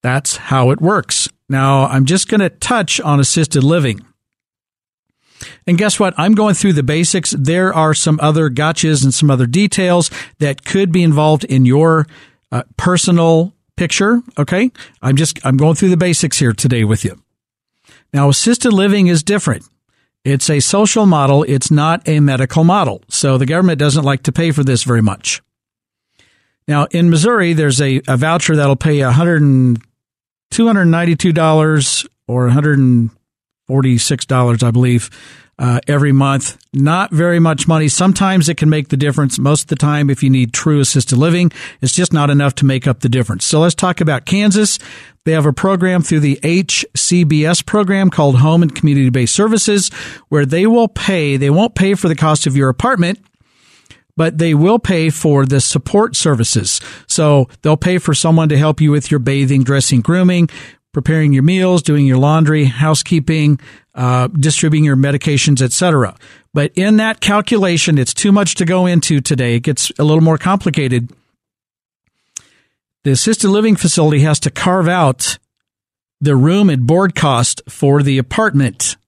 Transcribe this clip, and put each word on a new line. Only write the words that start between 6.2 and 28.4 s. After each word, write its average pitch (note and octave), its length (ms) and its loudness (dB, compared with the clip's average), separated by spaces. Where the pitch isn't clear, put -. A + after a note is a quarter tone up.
going G#3 200 2
through G3+ 160 0
the D3 120 0
basics. E3 540 -2
There E3+ 360 0
are D#3 200 2
some D3+ 280 0
other D3+ 280 0
gotchas D3+ 540 -2
and C3+ 100 2
some D3+ 160 0
other B2+ 160 2
details F3+ 640 0
that C#3+ 240 -4
could F#3+ 300 -2
be F3+ 100 2
involved D3+ 400 2
in C3+ 220 2
your, D#3 420 2
uh, B2+ 140 -6
personal E3+ 760 0
picture. G3+ 460 0
Okay. F#3+ 340 -2
I'm C3+ 160 0
just, - 280 -4
I'm C3 120 0
going D3+ 180 2
through F#3+ 140 0
the F3+ 80 2
basics E3+ 420 -2
here A#2+ 140 0
today A#2+ 320 0
with G#2+ 180 -2
you. - 180 -8
Now, C#3+ 160 2
assisted A#3 420 0
living G3 360 2
is E3 140 2
different. D#3 440 -4
It's C3+ 260 -2
a D3 120 0
social G#3 440 0
model. D3 380 2
It's C3+ 280 -2
not D#3 360 0
a D3+ 140 0
medical C3+ 420 0
model. E3+ 460 0
So C3+ 280 0
the C3+ 80 0
government E3 340 0
doesn't D3 260 0
like C3+ 180 -2
to C#3 80 -2
pay E3 200 -2
for C#3+ 120 0
this C3 200 0
very A#2 180 0
much. - 400 -4
Now, D3 160 0
in E3+ 240 0
Missouri, F3 420 2
there's D3 300 0
a, C3+ 260 0
a C3 80 -2
voucher D#3+ 400 0